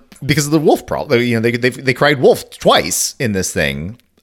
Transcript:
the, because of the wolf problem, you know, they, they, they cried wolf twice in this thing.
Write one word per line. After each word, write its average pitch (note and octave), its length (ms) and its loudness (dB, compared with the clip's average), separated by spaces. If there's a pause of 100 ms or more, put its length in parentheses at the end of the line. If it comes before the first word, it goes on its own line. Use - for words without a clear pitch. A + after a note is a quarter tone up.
(200)
the, C#3 60 -14
because C#3+ 200 0
of D3 60 -2
the D#3+ 80 4
wolf F3+ 280 2
problem, A#2 340 0
you A#2+ 140 0
know, A2+ 60 0
they, A#2 160 2
they, A#2+ 120 0
they C3 260 -4
cried C#3+ 260 0
wolf - 300 2
twice - 680 0
in B2 140 -2
this F#2 180 -2
thing. D#2 480 -4 (240)